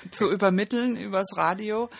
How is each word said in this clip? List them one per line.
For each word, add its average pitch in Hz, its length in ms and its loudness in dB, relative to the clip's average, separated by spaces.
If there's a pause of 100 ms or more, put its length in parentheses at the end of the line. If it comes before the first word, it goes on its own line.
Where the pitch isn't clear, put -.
(120)
zu - 180 0
übermitteln 208 680 2
übers 196 420 -2
Radio, 214 520 0 (100)